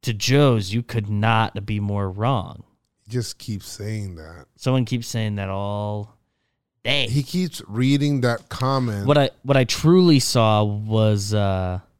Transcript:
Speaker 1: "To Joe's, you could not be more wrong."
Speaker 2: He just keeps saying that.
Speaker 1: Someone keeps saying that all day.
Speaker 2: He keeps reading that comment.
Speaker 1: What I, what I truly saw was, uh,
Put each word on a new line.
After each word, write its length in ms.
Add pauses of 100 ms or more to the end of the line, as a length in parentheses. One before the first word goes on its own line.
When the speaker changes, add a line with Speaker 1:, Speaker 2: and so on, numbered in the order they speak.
Speaker 1:
"To 100
Joe's, 600
you 100
could 260
not 560
be 140
more 300
wrong." 540 (420)
Speaker 2:
He 60
just 260
keeps 300
saying 480
that. 300 (100)
Speaker 1:
Someone 300
keeps 220
saying 280
that 140
all 680 (680)
day. 240
Speaker 2:
He 160
keeps 440
reading 540
that 280
comment. 580
Speaker 1:
What 100
I, 140 (120)
what 140
I 60
truly 560
saw 440
was, 680
uh, 460 (200)